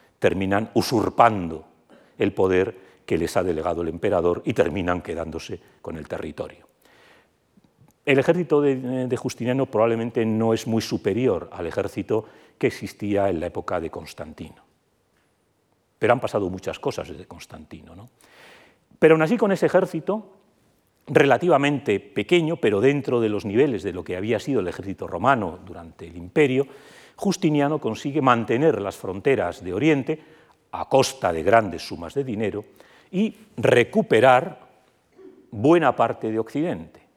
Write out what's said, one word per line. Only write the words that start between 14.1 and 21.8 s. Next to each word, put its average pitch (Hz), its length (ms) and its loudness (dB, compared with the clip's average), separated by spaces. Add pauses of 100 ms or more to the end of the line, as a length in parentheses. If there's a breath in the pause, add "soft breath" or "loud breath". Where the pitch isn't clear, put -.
Pero 110 140 0
han 131 60 -4
pasado 107 300 -4
muchas - 300 -10
cosas 82 280 -8
desde 82 180 -16
Constantino, 82 680 -20
¿no? 110 140 -20 (880 soft breath)
Pero 160 160 8
aún 160 60 4
así, 180 160 2
con 202 140 2
ese 175 140 0
ejército, 185 640 0 (760)
relativamente 143 920 4